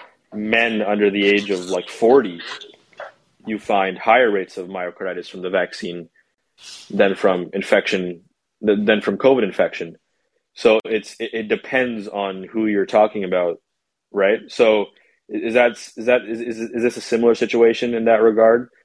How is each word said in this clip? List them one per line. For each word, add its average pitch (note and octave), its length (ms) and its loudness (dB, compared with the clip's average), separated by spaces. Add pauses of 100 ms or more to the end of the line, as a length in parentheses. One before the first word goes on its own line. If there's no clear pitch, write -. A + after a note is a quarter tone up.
(340)
men A2 460 -2
under G#2 300 0
the G2+ 160 0
age G2+ 240 0
of, F2+ 160 -4
like, F2+ 240 -6
forty, A2+ 500 2 (1040)
you G#2+ 140 -6
find F#2+ 400 -2
higher A#2 320 4
rates F#2+ 260 -4
of F#2 120 -10
myocarditis F2+ 600 -10
from F#2 140 -14
the F2+ 80 -6
vaccine F2 580 -6 (800)
than G2 240 2
from F#2 380 0
infection, F#2+ 720 -2 (420)
th-, G#2 180 2
than G#2 200 2
from G2 160 -2
covid C3 240 4
infection. F2 540 -4 (580)
So A2 300 4
it's, G#2+ 340 -6
it, A2+ 160 -8
it A2 140 -6
depends A2+ 600 -4
on G2 360 -6
who A2 220 -4
you're G2 200 0
talking G#2+ 380 2
about, F2+ 360 -2 (500)
right? G2+ 380 2
So G#2+ 380 2 (440)
i-, G#2+ 60 -8
is A2+ 180 -4
that, A#2+ 180 4
is - 340 -16
that, B2 160 2
is, A2+ 180 -8
is, A#2 200 -8
is A2+ 220 -6
this A#2+ 140 0
a A2+ 60 -12
similar A#2 320 2
situation A#2 580 2
in A2+ 140 -2
that A2+ 160 6
regard? A2+ 460 4 (160)